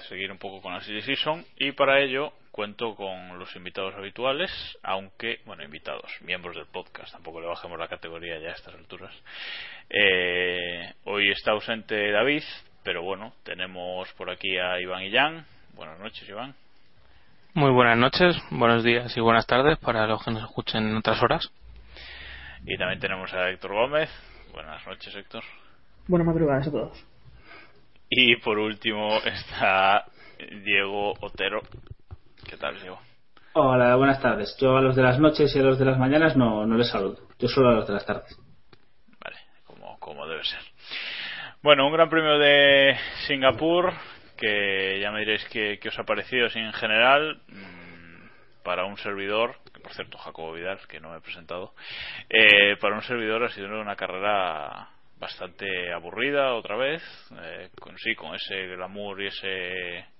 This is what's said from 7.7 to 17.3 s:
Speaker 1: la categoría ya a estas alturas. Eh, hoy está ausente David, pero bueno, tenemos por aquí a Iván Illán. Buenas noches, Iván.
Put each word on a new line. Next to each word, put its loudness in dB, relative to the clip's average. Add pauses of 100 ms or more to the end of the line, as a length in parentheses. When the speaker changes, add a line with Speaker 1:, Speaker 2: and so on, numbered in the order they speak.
Speaker 1:
la -8
categoría -12
ya -12
a -12
estas -20
alturas. -20 (720)
Eh, 0 (120)
hoy 0
está -2
ausente -4
David, 0 (400)
pero -6
bueno, -8 (120)
tenemos -10
por -12
aquí -4
a -2
Iván -8
Illán. -2 (280)
Buenas -18
noches, -14
Iván. -14 (1000)